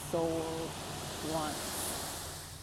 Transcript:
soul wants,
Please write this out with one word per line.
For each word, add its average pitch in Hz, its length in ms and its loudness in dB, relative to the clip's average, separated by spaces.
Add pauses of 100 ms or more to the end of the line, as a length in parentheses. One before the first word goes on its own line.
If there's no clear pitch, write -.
(120)
soul 165 340 4 (880)
wants, - 1080 0 (200)